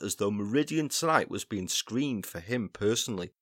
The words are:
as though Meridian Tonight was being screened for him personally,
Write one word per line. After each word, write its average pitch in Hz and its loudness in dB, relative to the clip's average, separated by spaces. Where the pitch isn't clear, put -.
as 101 -2
though 104 2
Meridian 135 0
Tonight 160 4
was - -4
being 95 -4
screened 120 0
for 87 -10
him 110 -2
personally, 104 0